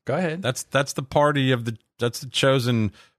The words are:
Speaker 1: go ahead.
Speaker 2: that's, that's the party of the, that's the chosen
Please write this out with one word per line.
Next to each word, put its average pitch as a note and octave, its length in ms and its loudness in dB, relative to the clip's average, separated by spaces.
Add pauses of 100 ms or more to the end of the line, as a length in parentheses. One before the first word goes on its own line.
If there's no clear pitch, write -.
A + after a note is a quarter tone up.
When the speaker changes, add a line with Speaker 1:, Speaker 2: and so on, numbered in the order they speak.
Speaker 1:
go B2+ 120 -2
ahead. F3 260 -4
Speaker 2:
that's, B2+ 220 -4
that's C3+ 280 -2
the D3+ 100 -6
party C#3+ 500 2
of A#2+ 120 -2
the, A2+ 140 -6 (200)
that's A#2 220 -4
the C#3 80 -12
chosen A#2+ 640 2 (260)